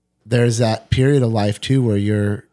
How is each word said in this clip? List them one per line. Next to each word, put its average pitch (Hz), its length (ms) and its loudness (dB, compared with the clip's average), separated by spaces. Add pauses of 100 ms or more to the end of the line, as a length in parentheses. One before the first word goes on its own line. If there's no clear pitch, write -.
(260)
there's 120 320 2
that 110 320 -2
period 131 320 2
of 117 100 0
life 104 280 -2
too, 135 220 0
where 110 140 0
you're 104 560 -2